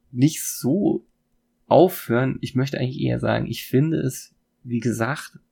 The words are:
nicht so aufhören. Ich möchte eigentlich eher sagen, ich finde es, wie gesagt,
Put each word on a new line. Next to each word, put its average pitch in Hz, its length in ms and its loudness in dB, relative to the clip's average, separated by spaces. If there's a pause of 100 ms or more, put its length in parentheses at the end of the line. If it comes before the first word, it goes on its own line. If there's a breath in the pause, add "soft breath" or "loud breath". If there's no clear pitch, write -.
(100)
nicht 127 320 2
so 165 600 -2 (640)
aufhören. 131 720 4
Ich - 140 -8
möchte 135 240 -2
eigentlich 127 220 -4
eher 123 200 0
sagen, 113 260 0
ich - 180 -8
finde 156 340 2
es, - 360 -6 (300)
wie 117 160 -4
gesagt, 117 580 -4 (140)